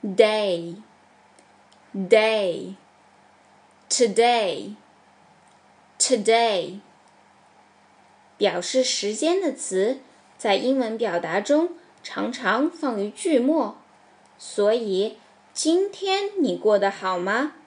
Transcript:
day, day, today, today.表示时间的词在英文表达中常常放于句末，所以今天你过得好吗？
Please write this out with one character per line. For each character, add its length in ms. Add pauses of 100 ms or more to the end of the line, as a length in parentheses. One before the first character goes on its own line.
day, 720 (1160)
day, 800 (1120)
today, 880 (1200)
today. 800 (1600)
表 240
示 200
时 320
间 240
的 140
词 480 (380)
在 180
英 220
文 180
表 240
达 200
中 360 (260)
常 300
常 380
放 280
于 120
句 280
末， 380 (600)
所 340
以 460 (340)
今 400
天 380 (120)
你 140
过 220
得 120
好 280
吗？ 340 (140)